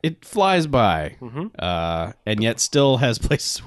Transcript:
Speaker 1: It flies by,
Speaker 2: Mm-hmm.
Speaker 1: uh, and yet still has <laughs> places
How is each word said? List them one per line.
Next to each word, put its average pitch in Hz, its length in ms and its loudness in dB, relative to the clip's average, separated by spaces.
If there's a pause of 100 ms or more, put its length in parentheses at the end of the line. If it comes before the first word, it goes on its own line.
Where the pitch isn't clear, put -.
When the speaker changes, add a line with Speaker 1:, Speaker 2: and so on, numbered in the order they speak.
Speaker 1:
It 160 220 -6
flies 190 420 2
by, 101 540 2
Speaker 2:
Mm-hmm. 127 260 -10 (120)
Speaker 1:
uh, 85 540 -2 (120)
and 107 180 -2
yet 117 180 -2
still 139 380 4
has 120 200 0
<laughs> - 0 -
places - 480 -2